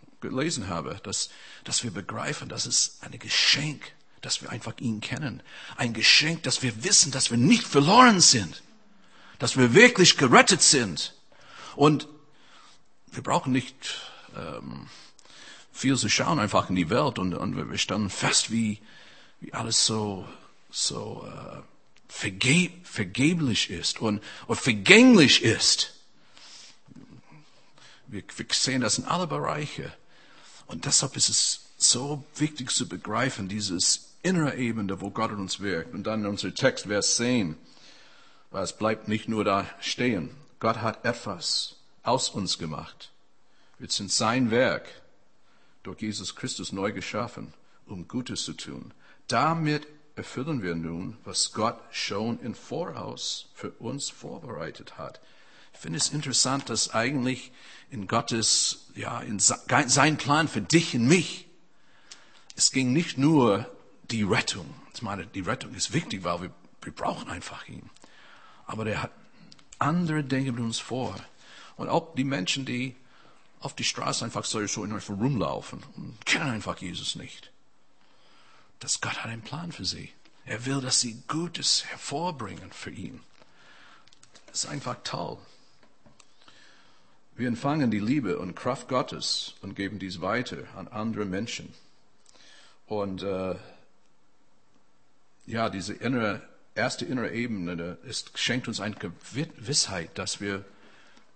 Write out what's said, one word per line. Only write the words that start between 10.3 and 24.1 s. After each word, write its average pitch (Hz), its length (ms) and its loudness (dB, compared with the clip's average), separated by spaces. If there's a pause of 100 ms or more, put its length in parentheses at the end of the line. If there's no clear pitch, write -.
sind. 110 540 4 (640)
Und 147 300 6 (1080)
wir - 100 -10
brauchen 139 320 2
nicht, - 560 -4 (260)
ähm, 65 520 -10 (840)
viel 131 240 2
zu 107 140 0
schauen, 131 280 2
einfach 101 300 2
in 90 80 0
die 85 140 2
Welt. 127 280 2
Und, 92 140 -2
und 92 240 -4
wir - 220 -6
stellen 101 320 0
fest, - 420 0
wie, 110 300 -2 (580)
wie - 140 -14
alles 113 320 0
so, 104 420 -2 (420)
so, - 560 -6
äh, - 360 -14 (520)
verge-, 123 560 2 (140)
vergeblich 123 840 0
ist 82 300 -4
und, 107 220 0 (240)